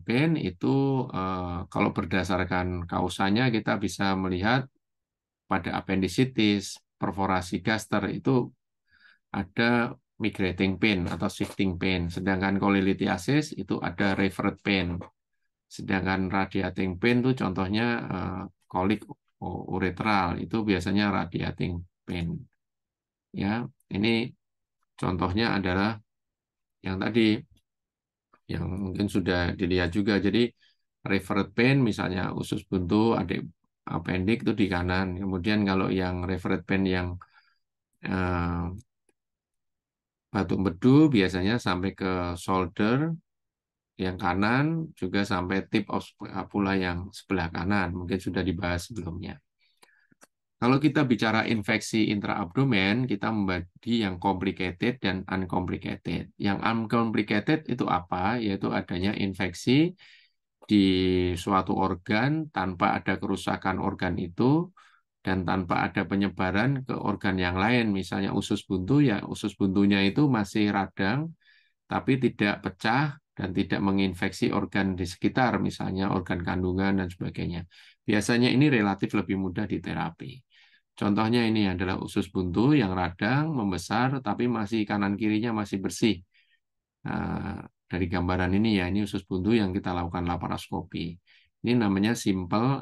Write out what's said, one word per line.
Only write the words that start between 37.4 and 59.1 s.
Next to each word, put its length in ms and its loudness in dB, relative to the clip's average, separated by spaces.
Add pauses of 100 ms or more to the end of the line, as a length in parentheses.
eh, 600 -2 (1700)
batu 260 0
empedu 540 6
biasanya 480 4
sampai 360 -2
ke 400 -2
shoulder 760 0 (840)
yang 200 -4
kanan, 800 0
juga 240 0
sampai 480 -2
tip 240 0
of 80 -2
scapula 720 -4
yang 400 -2
sebelah 400 -2
kanan. 400 0
Mungkin 240 -4
sudah 240 -4
dibahas 480 -2
sebelumnya. 480 -10 (1200)
Kalau 220 4
kita 240 4
bicara 400 2
infeksi 640 0
intraabdomen, 960 2
kita 320 -2
membagi 640 -2
yang 140 -2
complicated 880 0
dan 240 -2
uncomplicated. 1120 -4
Yang 240 0
uncomplicated 1040 0
itu 160 -2
apa? 560 -2
Yaitu 320 -2
adanya 400 -2